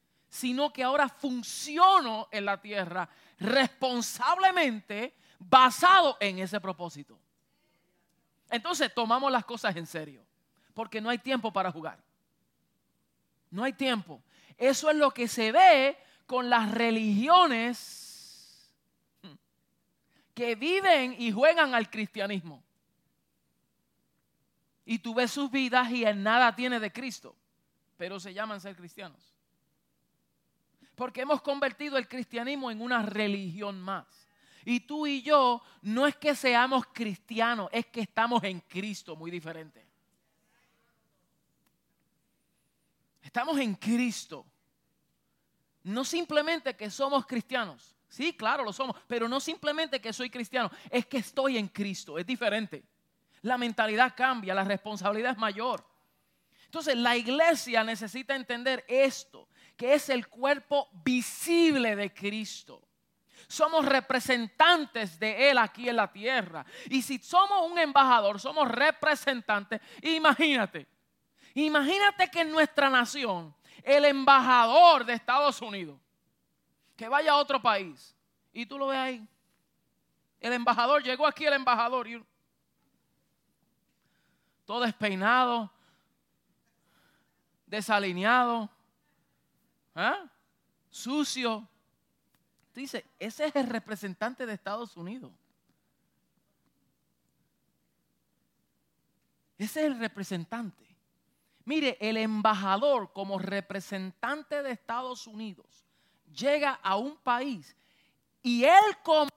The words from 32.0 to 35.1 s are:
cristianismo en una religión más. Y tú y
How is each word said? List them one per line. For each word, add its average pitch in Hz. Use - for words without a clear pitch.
cristianismo 254
en 220
una 240
religión 202
más. 185
Y 240
tú 302
y 277